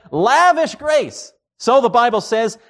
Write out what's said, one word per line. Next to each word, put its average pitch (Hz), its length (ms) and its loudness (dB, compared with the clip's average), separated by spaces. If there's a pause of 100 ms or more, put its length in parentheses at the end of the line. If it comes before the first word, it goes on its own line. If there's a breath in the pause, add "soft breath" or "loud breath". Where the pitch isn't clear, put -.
(120)
lavish 302 640 2
grace, 285 560 -4 (260)
so 254 220 2
the 240 100 0
Bible 233 300 0
says, 220 380 -4 (120)